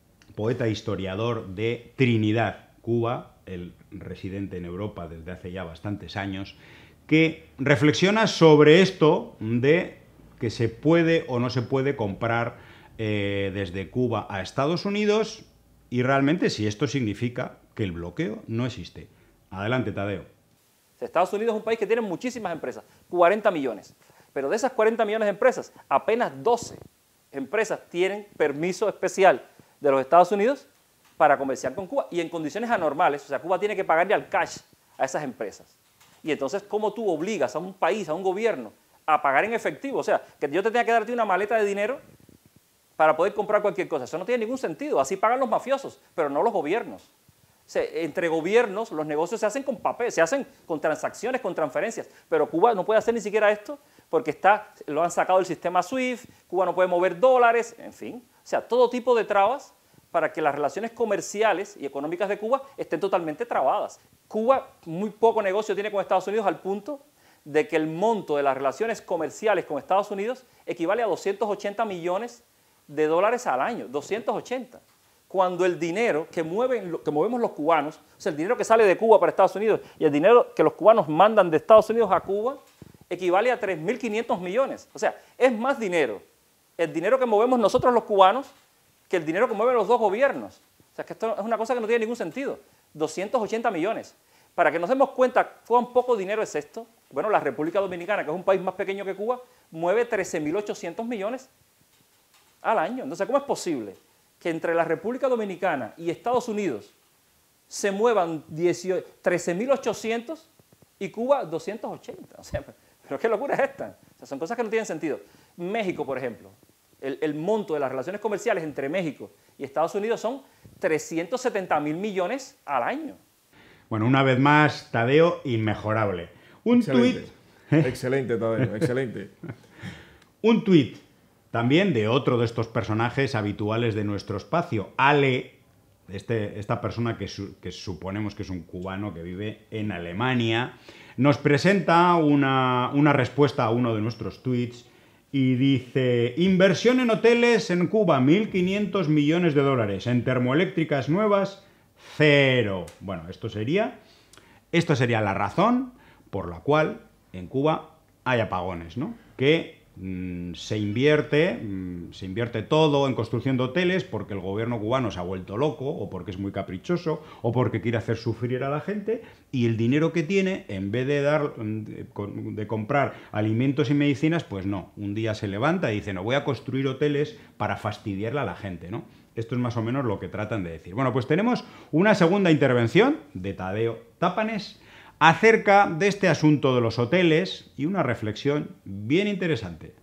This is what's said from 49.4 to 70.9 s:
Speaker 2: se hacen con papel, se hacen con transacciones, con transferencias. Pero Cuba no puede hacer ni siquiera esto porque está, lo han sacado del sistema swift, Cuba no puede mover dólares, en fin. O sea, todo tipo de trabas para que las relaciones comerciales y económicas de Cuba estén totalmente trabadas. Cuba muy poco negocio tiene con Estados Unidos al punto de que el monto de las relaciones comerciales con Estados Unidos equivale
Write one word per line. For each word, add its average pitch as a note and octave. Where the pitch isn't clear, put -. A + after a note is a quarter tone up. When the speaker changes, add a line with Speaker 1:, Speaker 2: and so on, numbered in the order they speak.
Speaker 2:
se A3
hacen A#3+
con B3+
papel, G3+
se E3
hacen B3+
con D#3
transacciones, E3
con F3+
transferencias. D#3
Pero D3+
Cuba G3+
no F#3
puede G#3+
hacer A3+
ni A#3
siquiera G#3
esto G#3+
porque D#3
está, G3+
lo D3+
han E3+
sacado F3+
del F#3
sistema F3
swift, B3+
Cuba F#3
no E3+
puede F#3
mover F3
dólares, A#3
en G3+
fin. G#3+
O -
sea, -
todo A#3+
tipo B3
de G#3+
trabas G#3
para D#3
que E3
las C#3+
relaciones F#3
comerciales G3+
y -
económicas D#3+
de G3+
Cuba A#3
estén D#3+
totalmente F#3
trabadas. D3
Cuba A3+
muy F3
poco A3
negocio G3
tiene G3+
con G3+
Estados F#3
Unidos G3+
al E3
punto G#3
de D3+
que E3
el D#3+
monto E3+
de C#3+
las C3+
relaciones E3+
comerciales F3
con D3+
Estados F#3+
Unidos G#3+
equivale F3